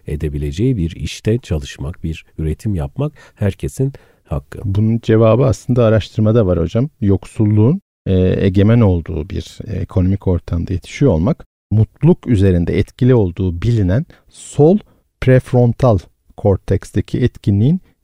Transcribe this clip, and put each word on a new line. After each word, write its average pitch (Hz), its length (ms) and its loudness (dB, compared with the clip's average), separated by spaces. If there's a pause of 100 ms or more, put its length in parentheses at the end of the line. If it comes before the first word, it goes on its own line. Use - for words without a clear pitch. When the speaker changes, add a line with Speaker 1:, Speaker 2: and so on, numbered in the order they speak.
Speaker 1:
edebileceği 76 680 -4
bir 82 180 -4
işte - 420 -4
çalışmak, 73 680 -8
bir 80 220 -10 (120)
üretim 80 380 -4
yapmak 107 380 -6 (220)
herkesin 135 580 -4 (300)
hakkı. - 420 -8
Speaker 2:
Bunun 110 380 0
cevabı 113 420 4
aslında 123 400 0
araştırmada 110 600 2
var 87 140 0
hocam. 113 300 -2 (120)
Yoksulluğun, 107 800 0 (260)
e, 92 280 2 (100)
egemen 101 360 4
olduğu 87 480 0
bir, - 280 -10 (100)
e, - 80 -8
ekonomik 92 520 -2
ortamda 87 460 -4
yetişiyor - 380 0
olmak, 90 340 -2 (260)
mutluluk 110 560 0
üzerinde 90 520 2
etkili 127 360 0
olduğu 90 460 -2
bilinen 110 440 0 (240)
sol - 480 0 (440)
prefrontal 123 760 2 (400)
korteksteki - 840 -2
etkinliğin 123 600 0 (220)